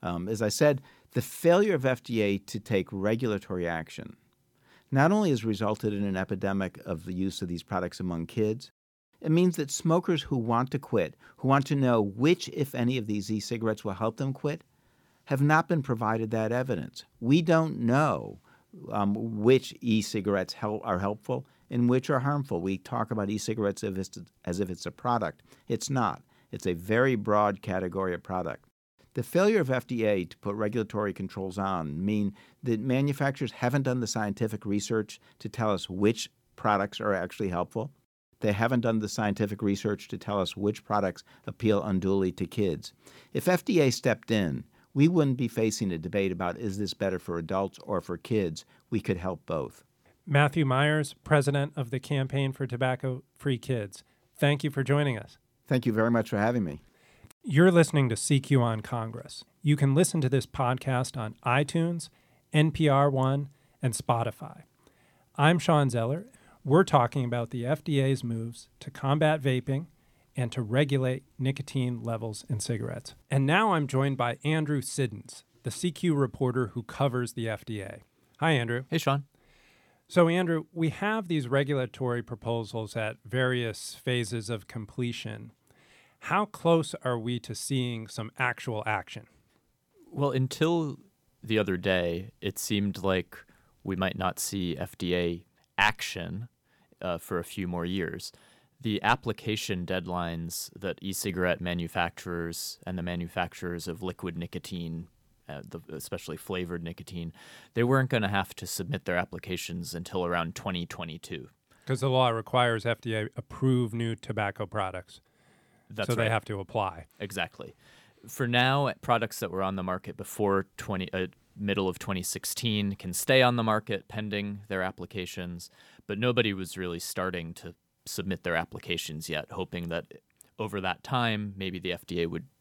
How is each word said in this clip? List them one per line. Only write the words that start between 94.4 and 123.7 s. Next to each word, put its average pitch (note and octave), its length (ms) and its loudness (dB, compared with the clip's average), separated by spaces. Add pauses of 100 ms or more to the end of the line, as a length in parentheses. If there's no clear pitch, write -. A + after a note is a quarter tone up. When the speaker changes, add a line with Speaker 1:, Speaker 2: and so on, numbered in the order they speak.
Speaker 3:
see F2+ 380 -4
F F2+ 180 -8
D F2 180 -2
A E2+ 300 -2 (320)
action, G2 720 0 (540)
uh, F2 160 -4
for F#2 200 -6
a E2+ 60 -4
few F#2 240 -8
more F2 160 -4
years. F2 480 -6 (480)
The G#2+ 220 -2
application G#2+ 800 0
deadlines E2+ 920 -4
that F#2+ 280 -6
e-cigarette F2+ 580 -2
manufacturers E2+ 1300 -4
and F#2 120 -6
the F2 40 -4
manufacturers F2 840 -4
of E2+ 160 -8
liquid F2 360 -6
nicotine, E2+ 720 -8 (400)
uh, C#2+ 200 -10
the, E2 120 -12 (140)
especially D#2 440 -10
flavored F2 440 -6
nicotine, E2+ 520 -10 (400)
they A#2 100 4
weren't C3 260 4
gonna G#2+ 200 2
have G2 240 -2
to - 120 -12
submit G2 380 -6
their F2+ 140 0
applications F2 760 -6
until F2+ 300 -4
around E2+ 300 -2
twenty F2 320 -6
twenty-two. E2 640 -12 (340)
Speaker 2:
'Cause C3 160 -4
the C3+ 100 0
law B2+ 200 4
requires A#2 560 2
F A#2 160 -2
D A2+ 120 -4
A G#2+ 220 -2
approve B2 560 0
new A#2 240 -4
tobacco G#2 480 -4
products. F#2 560 -6 (680)
Speaker 3:
That's G#2 200 -6
Speaker 2:
So A#2+ 80 0
they A2+ 80 2
Speaker 3:
right. A2 80 0
Speaker 2:
have A2 140 0
to G#2 120 -6
apply. F#2 480 -4 (140)
Speaker 3:
Exactly. F#2 560 -8 (500)
For A#2+ 220 -4
now, B2+ 440 2 (100)
products A2+ 360 0
that F2+ 140 -4
were F#2+ 100 -2
on F#2+ 140 -2
the F#2 80 -4
market F#2 320 -6
before G2 500 0 (100)
twenty, F#2 360 -4
uh, F#2 160 -2 (280)
middle G2 320 0
of F2 120 -2
twenty F#2 240 -4
sixteen G#2 720 -2
can F2+ 160 -10
stay C3 280 4
on B2 140 6
the A#2+ 80 0
market G#2+ 460 0